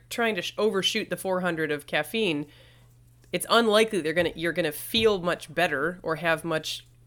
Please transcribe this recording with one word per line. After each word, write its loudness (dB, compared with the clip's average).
trying 0
to -4
sh-, -8
overshoot 0
the -2
four 0
hundred 0
of -4
caffeine, 0
it's -4
unlikely 4
they're 0
gonna, 0
you're -2
gonna 0
feel 0
much -4
better 0
or -2
have 0
much, -4